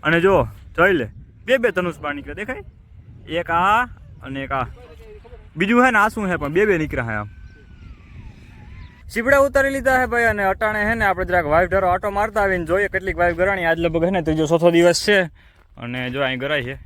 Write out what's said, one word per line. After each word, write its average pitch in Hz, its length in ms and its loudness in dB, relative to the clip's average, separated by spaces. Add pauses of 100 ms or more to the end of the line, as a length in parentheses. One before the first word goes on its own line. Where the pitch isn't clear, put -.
અને 160 180 2
જો 190 120 4 (440)
જોઈ 185 160 4
લે, 123 140 0 (380)
બે 254 120 2
બે 233 140 0
ધનુષ 175 280 -4
બાણ 147 160 -8
નીકળે 143 200 -14
દેખાય, 254 280 -10 (640)
એક 170 220 -6
આ 190 320 2 (400)
અને 135 220 -10
એક 131 80 -8
આ. 131 160 -2 (880)
બીજું 233 280 4
હે 254 60 4
ને 214 80 2
આ 214 100 2
શું 208 200 -4
હે 170 80 -2
પણ 147 160 -6
બે 196 120 4
બે 196 120 2
નીકળ્યા 139 320 -4
હે 110 60 -4
આમ. 104 140 -8 (1800)
સીપડા 262 300 2
ઉતારી 277 380 2
લીધા 262 220 2
હે 254 80 0
ભાઈ 240 160 0
અને 208 200 0
અટાણે 208 420 0
હે 226 100 0
ને 226 100 0
આપણે 185 200 0
જરાક 180 200 0
વાઇફ 165 240 2
ઢારો 190 200 2
આટો 190 220 -2
મારતા 208 320 0
આવીને 180 220 0
જોઈએ 185 240 0
કેટલીક 185 280 -4
વાઇફ 175 200 0
ગરાણી. 185 280 0
આજ 165 140 2
લગભગ 165 240 0
હે 180 80 0
ને 185 100 0
ત્રીજો 156 260 0
ચોથો 170 240 4
દિવસ 170 340 4
છે 208 120 4 (600)
અને 123 220 -10 (120)
જો 139 120 -2
અહીં 131 160 -2
ગરાય 139 240 -2
છે. 131 120 -8 (100)